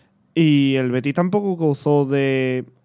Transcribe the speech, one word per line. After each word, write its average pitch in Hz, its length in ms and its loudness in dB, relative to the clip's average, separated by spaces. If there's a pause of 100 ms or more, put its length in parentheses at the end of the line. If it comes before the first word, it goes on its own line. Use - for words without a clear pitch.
(340)
Y 143 420 4
el 127 140 0
Betis 127 240 -2
tampoco 185 420 -2
gozó 147 500 0
de 131 580 -2 (200)